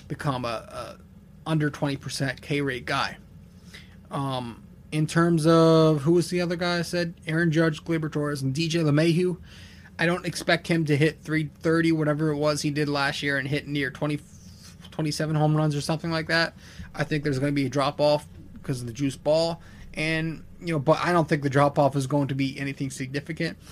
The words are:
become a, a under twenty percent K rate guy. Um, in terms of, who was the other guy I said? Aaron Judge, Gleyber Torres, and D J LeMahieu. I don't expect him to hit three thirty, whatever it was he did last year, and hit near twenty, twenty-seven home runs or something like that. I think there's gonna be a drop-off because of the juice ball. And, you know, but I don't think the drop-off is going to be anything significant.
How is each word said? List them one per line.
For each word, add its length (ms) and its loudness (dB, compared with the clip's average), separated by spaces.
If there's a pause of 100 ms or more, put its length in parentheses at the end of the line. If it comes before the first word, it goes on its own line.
become 360 -4
a, 40 -4
a 500 -10 (500)
under 200 2
twenty 280 -4
percent 460 -6
K 180 -2
rate 260 -4
guy. 320 -2 (920)
Um, 520 -6 (300)
in 140 0
terms 400 4
of, 560 8
who 100 4
was 180 2
the 100 0
other 160 -2
guy 220 -2
I 40 0
said? 320 -4 (120)
Aaron 240 2
Judge, 340 2
Gleyber 260 -2
Torres, 320 -4
and 120 -2
D 140 -2
J 120 0
LeMahieu. 580 4 (600)
I 60 0
don't 220 -2
expect 420 -2
him 180 2
to 100 4
hit 260 2
three 260 -2 (120)
thirty, 300 2
whatever 380 0
it 80 0
was 240 0
he 100 -2
did 180 -2
last 340 -2
year, 160 0
and 100 -4
hit 180 -4
near 240 -2
twenty, 300 -4 (720)
twenty-seven 440 -4
home 220 4
runs 180 2
or 60 -4
something 300 -4
like 160 -4
that. 260 0 (420)
I 100 -4
think 200 -2
there's 140 -2
gonna 140 0
be 140 0
a 40 -4
drop-off 560 0 (260)
because 300 -6
of 60 -8
the 40 -8
juice 240 -4
ball. 460 0 (320)
And, 500 -4 (160)
you 140 -4
know, 40 0
but 240 4
I 100 0
don't 140 4
think 160 0
the 60 0
drop-off 480 4
is 100 -2
going 220 0
to 60 -4
be 240 -2
anything 320 -6
significant. 640 -6 (160)